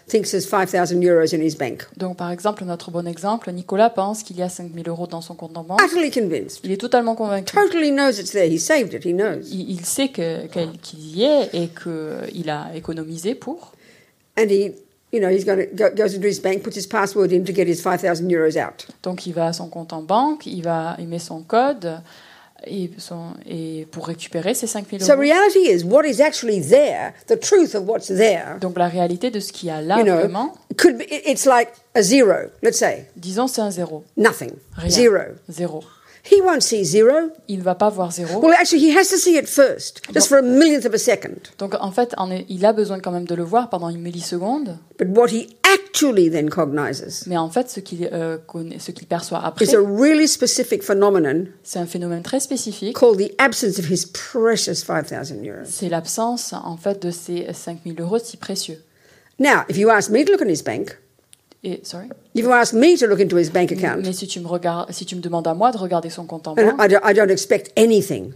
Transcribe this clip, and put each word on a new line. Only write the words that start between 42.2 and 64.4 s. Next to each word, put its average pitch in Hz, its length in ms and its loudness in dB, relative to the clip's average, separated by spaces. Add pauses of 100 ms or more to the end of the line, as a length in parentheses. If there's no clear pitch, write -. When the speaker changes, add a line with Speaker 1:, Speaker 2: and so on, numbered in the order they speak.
Speaker 2:
est, 185 180 -8
il 185 160 0
a 220 80 6
besoin 196 260 -2
quand 185 120 -6
même 175 160 -4
de 175 80 -4
le 170 80 -4
voir 233 260 0
pendant 175 200 -6
une 170 120 -10
milliseconde. 175 800 -6 (180)
Speaker 1:
But 185 180 0
what 240 120 8
he 226 220 -4 (220)
actually 240 600 2
then 151 180 0
cognizes 147 800 -4
Speaker 2:
Mais 180 100 -2
en 165 140 -2
fait, 254 180 -2
ce - 100 -12
qu'il, 175 320 -8
euh, 165 260 -6 (100)
connaît, 165 320 -12
ce - 100 -14
qu'il - 160 -16
perçoit 170 400 -6
après, 180 200 0
Speaker 1:
is 254 100 4
a 208 60 6
really 277 460 4
specific 240 540 -2
phenomenon 190 640 2 (180)
Speaker 2:
c'est - 140 -10
un 170 80 -4
phénomène 170 380 -6
très 262 160 -2
spécifique. 220 580 -6
Speaker 1:
called 226 220 6
the 196 180 -2
absence 233 400 0
of 170 140 -4
his 175 160 -2
precious 226 760 -2
five 165 220 -4
thousand 135 400 -10
euros. - 200 -14
Speaker 2:
C'est - 240 -8
l'absence, 220 640 -4
en 170 220 -10
fait, 196 280 -4
de 175 80 -4
ces 175 420 -8
cinq 170 320 -14
mille 165 160 -10
euros 180 160 -2
si 233 200 -10
précieux. 165 440 -10 (560)
Speaker 1:
Now, 262 320 4
if - 80 -4
you 214 140 4
ask 208 180 2
me 247 160 4
to 403 60 4
look 381 100 2
in 233 80 0
his 151 140 -2
bank, - 340 -8 (640)
Speaker 2:
Et, 185 200 -8
sorry. 180 220 -16 (300)
Speaker 1:
if 226 80 0
you 247 80 2
ask 240 220 4
me 302 220 8
to 247 120 4
look 202 120 6
into 175 180 4
his 160 120 4
bank 175 220 2
account, 185 320 -2
Speaker 2:
Mais 185 100 -4
si 185 140 -10
tu 185 120 -10
me 170 80 -10